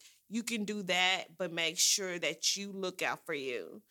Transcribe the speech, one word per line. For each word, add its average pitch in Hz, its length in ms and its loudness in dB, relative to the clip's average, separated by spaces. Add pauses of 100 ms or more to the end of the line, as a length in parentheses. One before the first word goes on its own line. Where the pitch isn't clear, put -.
(300)
"You 226 140 -2
can 233 220 -2
do 208 180 -4
that, 180 540 2
but 180 140 -2
make 165 280 0
sure 185 400 2
that 160 380 0
you 202 140 -6
look 185 300 -4
out 143 240 -2
for 165 80 -4
you." 131 580 -4